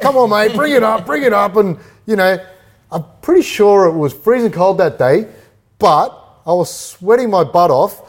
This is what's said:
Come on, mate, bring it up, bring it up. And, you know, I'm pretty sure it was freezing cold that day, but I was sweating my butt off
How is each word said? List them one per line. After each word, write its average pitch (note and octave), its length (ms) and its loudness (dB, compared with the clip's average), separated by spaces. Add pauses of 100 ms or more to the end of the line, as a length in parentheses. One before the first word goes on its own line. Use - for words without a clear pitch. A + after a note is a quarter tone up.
Come C4+ 160 0
on, B3 140 2
mate, G#3 260 0
bring D4 160 -2
it C4 100 2
up, A3 240 -2
bring D4 160 -4
it B3+ 100 0
up. G3+ 240 0
And, G3 220 0 (280)
you A3 100 -2
know, F#3 220 0 (520)
I'm E3 140 -8 (180)
pretty E4+ 200 2
sure G3+ 440 2
it E3 60 2
was D3+ 200 -2
freezing A#3 400 -2
cold F3+ 260 0
that E3+ 200 0
day, D3+ 300 0 (500)
but F3 300 2 (380)
I D#3+ 60 -2
was F3 220 -2
sweating A#3 560 -2
my F#3 140 0
butt E3+ 260 0
off D3+ 380 -2